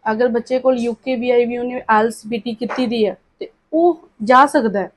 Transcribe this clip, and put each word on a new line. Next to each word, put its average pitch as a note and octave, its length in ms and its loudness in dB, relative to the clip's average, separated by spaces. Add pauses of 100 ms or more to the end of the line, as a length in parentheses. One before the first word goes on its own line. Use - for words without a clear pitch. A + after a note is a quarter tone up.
(120)
ਅਗਰ A#3 160 0
ਬੱਚੇ A#3+ 320 -2
ਕੋਲ B3+ 200 2
ਯੂ A#3 140 -4
ਕੇ C4 220 -4
ਵੀ B3 160 -2
ਆਈ A#3+ 140 4
ਵੀ A#3+ 120 -6
ਉਹਨੇ B3 320 -6
ਆਈਲੈਟਸ A3 400 2
ਪੀ A#3 80 -4
ਟੀ A#3+ 160 -8
ਕੀਤੀ A#3+ 340 -4
ਦੀ A3+ 180 0
ਹੈ F#3+ 120 -4 (220)
ਤੇ - 100 -12 (240)
ਉਹ E4 360 2 (140)
ਜਾ B3+ 220 6
ਸਕਦਾ A3+ 340 0
ਹੈ F3 180 -6